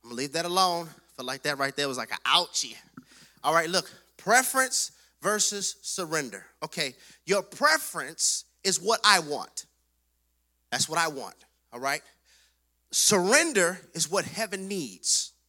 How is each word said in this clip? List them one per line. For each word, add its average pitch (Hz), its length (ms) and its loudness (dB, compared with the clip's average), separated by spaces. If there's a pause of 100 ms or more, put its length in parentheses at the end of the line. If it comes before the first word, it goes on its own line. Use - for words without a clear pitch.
I'm 117 60 -20
gonna 120 80 -10
leave 139 160 -6
that 170 120 -2
alone. 175 420 0
I - 300 -20
feel 127 100 -10
like 135 160 -10
that 143 160 -2
right 139 160 0
there 143 120 0
was 127 120 -4
like 113 120 -8
an 101 140 -6
ouchie. 147 500 2 (680)
All 151 100 2
right, 165 160 4
look, 180 220 -2 (260)
preference 254 760 2 (300)
versus 202 640 -2
surrender. 151 640 -6 (180)
Okay, 147 320 -4 (300)
your 190 180 2
preference 180 1000 0 (180)
is 175 180 0
what 214 220 0
I 202 160 8
want. 147 460 -8 (1040)
That's 127 160 -2
what 156 100 -2
I 165 120 2
want, 135 260 -10 (380)
all 120 60 -12
right? 139 220 -2 (920)
Surrender 196 880 4 (140)
is 160 160 -4
what 185 140 -2
heaven 190 460 -6
needs. 135 640 -4 (160)